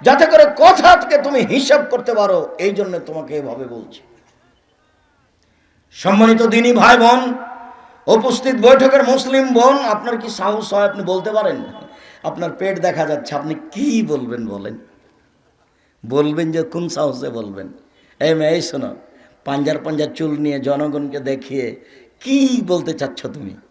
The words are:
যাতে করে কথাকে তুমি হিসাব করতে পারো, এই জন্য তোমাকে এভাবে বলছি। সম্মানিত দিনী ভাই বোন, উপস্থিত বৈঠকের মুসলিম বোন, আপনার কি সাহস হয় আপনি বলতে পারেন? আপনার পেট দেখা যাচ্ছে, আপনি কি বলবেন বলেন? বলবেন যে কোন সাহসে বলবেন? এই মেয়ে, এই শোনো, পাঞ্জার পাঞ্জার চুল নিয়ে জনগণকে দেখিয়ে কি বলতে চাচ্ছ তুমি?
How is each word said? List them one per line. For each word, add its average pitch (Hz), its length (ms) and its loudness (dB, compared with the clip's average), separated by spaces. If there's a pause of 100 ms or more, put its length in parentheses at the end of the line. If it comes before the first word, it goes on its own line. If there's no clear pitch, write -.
যাতে 285 240 6
করে 302 180 8
কথাকে 330 720 6
তুমি 277 220 0
হিসাব 269 500 2
করতে 240 240 -4
পারো, 190 440 0
এই 196 140 -2
জন্য 185 260 -4
তোমাকে 156 380 -10
এভাবে 131 280 -8
বলছি। 117 360 -16 (1900)
সম্মানিত 220 520 2
দিনী 233 300 2
ভাই 240 260 6
বোন, 247 360 4 (720)
উপস্থিত 247 500 0
বৈঠকের 262 480 6
মুসলিম 262 440 2
বোন, 254 300 4
আপনার 226 400 -4
কি 226 100 -10
সাহস 208 460 -4
হয় 202 100 2
আপনি 196 200 -4
বলতে 185 280 -4
পারেন? 214 320 -2 (580)
আপনার 160 360 -8
পেট 185 220 -4
দেখা 165 240 -2
যাচ্ছে, 147 300 -6
আপনি 147 200 -6
কি - 480 -4
বলবেন 120 460 -6
বলেন? 101 300 -12 (1300)
বলবেন 151 460 -2
যে 160 100 -2
কোন 170 260 -8
সাহসে 139 400 -6
বলবেন? 101 400 -12 (520)
এই 156 140 0
মেয়ে, 156 160 0
এই 165 120 0
শোনো, 127 340 -8 (480)
পাঞ্জার 143 400 -4
পাঞ্জার 151 300 -4
চুল 151 240 -4
নিয়ে 147 200 -2
জনগণকে 143 640 -4
দেখিয়ে 131 560 -8 (440)
কি 262 460 0
বলতে 170 260 -2
চাচ্ছ 135 340 -10
তুমি? 101 300 -14 (140)